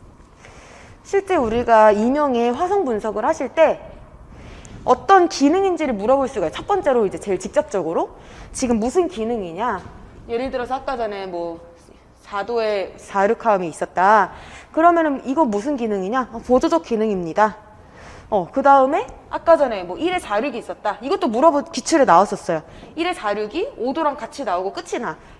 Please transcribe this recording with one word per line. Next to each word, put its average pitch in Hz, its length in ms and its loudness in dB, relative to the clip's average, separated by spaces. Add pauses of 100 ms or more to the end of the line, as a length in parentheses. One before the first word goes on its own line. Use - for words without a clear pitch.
(1040)
실제 392 320 -2
우리가 226 560 6
인형의 240 640 2
화성 359 320 0
분석을 214 380 -4
하실 285 260 -2
때 302 300 4 (1040)
어떤 359 460 4
기능인지를 311 640 0
물어볼 247 340 0
수가 175 200 -4
있어요. - 100 -10
첫 - 80 -12
번째로 294 400 0
이제 170 140 -6
제일 185 200 -4
직접적으로 208 760 -4 (340)
지금 233 280 -2
무슨 311 280 0
기능이냐? 220 760 -6 (460)
예를 240 220 -4
들어서 247 260 -6
아까 262 220 -6
전에 202 300 -6
뭐 170 460 -10 (500)
사 202 220 -8
도의 214 520 -2
사륙화음이 202 720 0
있었다. 185 640 2 (400)
그러면은 320 540 2
이거 269 200 0
무슨 226 320 -2
기능이냐? 220 540 -4
어, 226 80 -12
보조적 311 440 2
기능입니다. 208 760 0 (720)
어, 185 220 0
그 269 120 0
다음에 277 420 4 (240)
아까 330 280 2
전에 233 260 -2
뭐 - 140 -10
일의 359 220 -2
사륙이 226 380 -4
있었다. 196 440 -8
이것도 349 260 -2
물어보-, 277 440 2
기출에 277 340 2
나왔었어요. 180 580 4 (320)
일의 339 180 -4
사륙이 214 640 -6
오 254 160 -4
도랑 294 220 -2
같이 226 300 -12
나오고 185 280 -4
끝이 349 260 -8
나. 180 180 -8 (220)